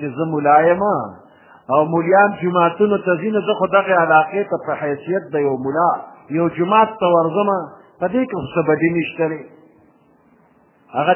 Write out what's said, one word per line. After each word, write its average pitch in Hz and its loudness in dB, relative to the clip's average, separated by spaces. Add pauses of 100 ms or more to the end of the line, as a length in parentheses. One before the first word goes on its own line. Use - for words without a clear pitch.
چې 147 -6 (100)
زه 160 -2
ملا 147 4 (100)
یم 180 2 (840)
او 135 2 (140)
مولیان 185 4 (120)
جوماتونو 180 2
ته 180 -2
ځي، 214 -4
نو 208 0
زه 214 0
خو 190 0
دغې 190 2
علاقې 160 2
ته 170 -2 (100)
په 151 -4
حیثیت 156 -4 (100)
د - -6 (120)
یو 135 0 (100)
ملا 160 0 (400)
یو 165 0 (120)
جومات 214 2 (100)
ته 185 0
ورځم، 170 0 (500)
په 180 -2
دې 247 -2
کې 208 -8
خو 139 -6
څه 170 0
بدي 156 2
نشته 160 -4
دی. 151 -10 (1600)
هغه 156 2